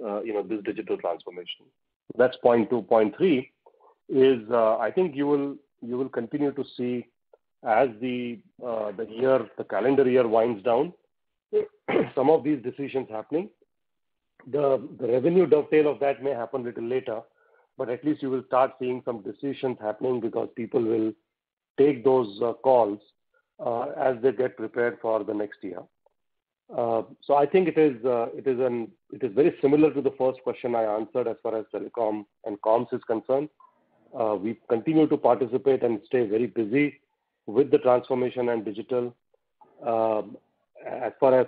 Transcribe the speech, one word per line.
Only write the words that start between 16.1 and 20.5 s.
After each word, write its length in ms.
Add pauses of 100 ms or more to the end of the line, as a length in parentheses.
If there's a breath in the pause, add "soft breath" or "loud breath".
may 80
happen 320
little 200
later, 380 (560)
but 120
at 140
least 180
you 80
will 180
start 320
seeing 260
some 160
decisions 600
happening 380
because 360